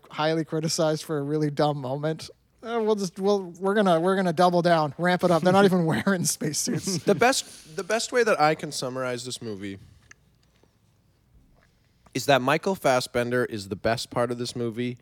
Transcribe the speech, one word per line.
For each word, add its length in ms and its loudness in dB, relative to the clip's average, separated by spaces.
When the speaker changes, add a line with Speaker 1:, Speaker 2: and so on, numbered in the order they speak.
Speaker 1:
highly 340 -2
criticized 600 -2
for 140 -4
a 40 -4
really 280 -2
dumb 280 0
moment. 520 -6
Uh, 200 -4
we'll 120 2
just, 240 -6
we'll, 420 0
we're 140 0
gonna, 260 4
we're 160 2
gonna 160 0
double 300 4
down, 340 2
ramp 260 0
it 80 4
up. 120 2
They're 100 4
not 120 8
Speaker 2:
<laughs> 60 8
Speaker 1:
even 140 2
wearing 400 0
spacesuits. 760 -4
Speaker 2:
<laughs> 60 -12
The 100 4
best, 600 -2
the 80 -8
best 280 -4
way 120 2
that 160 2
I 140 4
can 180 -10
summarize 540 -6
this 160 -10
movie 360 -10
is 120 -6
that 140 6
Michael 340 0
Fassbender 680 0
is 240 -8
the 80 -8
best 340 -4
part 200 -2
of 80 -6
this 160 -8
movie 480 -6